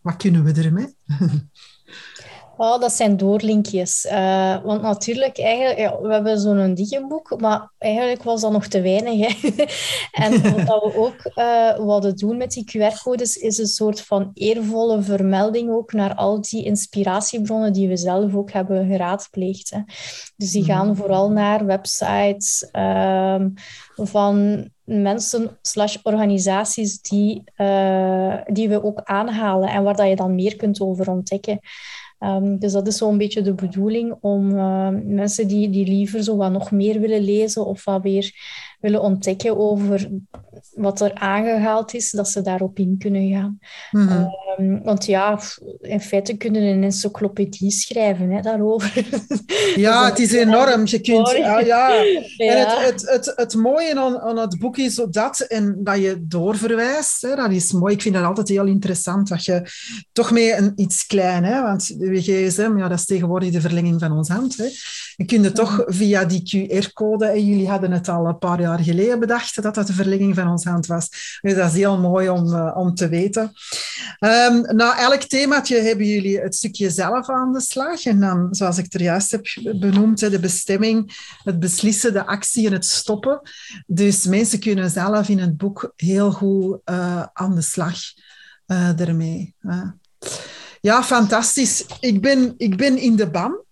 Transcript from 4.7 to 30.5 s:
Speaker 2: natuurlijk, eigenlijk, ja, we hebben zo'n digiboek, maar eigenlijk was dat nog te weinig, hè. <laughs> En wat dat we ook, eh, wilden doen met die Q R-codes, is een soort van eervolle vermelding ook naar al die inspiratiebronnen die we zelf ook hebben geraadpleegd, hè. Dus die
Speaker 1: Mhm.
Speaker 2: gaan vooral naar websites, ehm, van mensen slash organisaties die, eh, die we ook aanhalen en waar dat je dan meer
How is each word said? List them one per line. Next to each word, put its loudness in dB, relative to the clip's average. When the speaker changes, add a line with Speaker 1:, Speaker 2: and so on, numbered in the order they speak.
Speaker 2:
natuurlijk, -2
eigenlijk, 0
ja, -2
we -2
hebben 2
zo'n 2
digiboek, -6
maar -2
eigenlijk -2
was -2
dat 0
nog 0
te 0
weinig, 2
hè. -2
<laughs> -4
En 4
wat 4
dat 2
we 0
ook, 0
eh, 4
wilden 0
doen -2
met -4
die -8
Q -18
R-codes, 0
is 0
een 0
soort -2
van -2
eervolle 0
vermelding 0
ook -4
naar -2
al 0
die -6
inspiratiebronnen -2
die 2
we 0
zelf 0
ook -4
hebben 0
geraadpleegd, -4
hè. -6
Dus -4
die 0
Speaker 1:
Mhm. 0
Speaker 2:
gaan 2
vooral 2
naar 2
websites, -2
ehm, 0
van 0
mensen -2
slash -2
organisaties 0
die, 0
eh, 2
die 0
we 0
ook -4
aanhalen 0
en -2
waar 0
dat 4
je 4
dan 0
meer -2